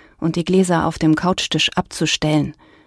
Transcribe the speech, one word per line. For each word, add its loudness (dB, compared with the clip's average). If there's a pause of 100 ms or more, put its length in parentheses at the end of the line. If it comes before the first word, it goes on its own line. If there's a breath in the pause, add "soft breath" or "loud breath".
(200 loud breath)
und -2
die -2
Gläser 2
auf -4
dem 4
Couchtisch -2
abzustellen. -2 (340 soft breath)